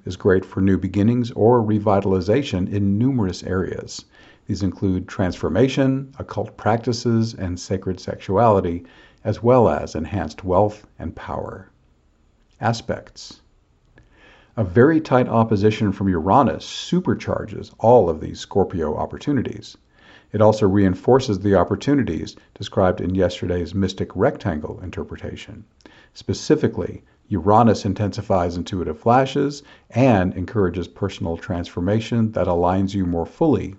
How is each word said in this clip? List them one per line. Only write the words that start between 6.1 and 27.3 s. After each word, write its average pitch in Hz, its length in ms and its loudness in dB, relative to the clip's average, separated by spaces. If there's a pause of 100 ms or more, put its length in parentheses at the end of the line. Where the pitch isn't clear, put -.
occult - 400 -10
practices, 113 760 -2
and 90 240 -6
sacred 95 400 -6
sexuality, 98 840 0 (380)
as 107 200 -4
well 120 260 6
as 73 240 -4
enhanced 78 500 -6
wealth 98 440 0 (100)
and 78 180 -10
power. - 540 -12 (920)
Aspects. - 840 -6 (1160)
A 110 60 0
very 127 360 6
tight 127 280 2
opposition 107 640 2
from 98 180 -2
Uranus 92 560 2
supercharges - 1120 -4
all 110 300 6
of 80 100 -2
these 85 200 -10
Scorpio 82 560 -2
opportunities. - 840 -6 (540)
It 104 100 2
also 107 260 6
reinforces 98 720 4
the 98 160 2
opportunities 90 800 0 (200)
described - 440 0
in 92 140 -2
yesterday's 87 640 -2
mystic 95 400 -2
rectangle 90 680 -2
interpretation. - 840 -12 (520)
Specifically, - 880 -2 (260)
Uranus 104 560 4